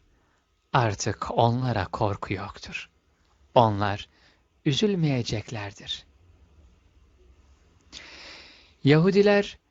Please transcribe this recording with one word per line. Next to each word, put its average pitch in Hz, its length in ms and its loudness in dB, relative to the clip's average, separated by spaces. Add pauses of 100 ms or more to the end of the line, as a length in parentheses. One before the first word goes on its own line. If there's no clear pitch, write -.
(720)
Artık 113 580 -2
onlara 117 540 2
korku - 480 -4
yoktur. - 560 -12 (640)
Onlar 104 540 0 (560)
üzülmeyeceklerdir. 131 1400 -4 (2750)
Yahudiler, 196 760 4 (140)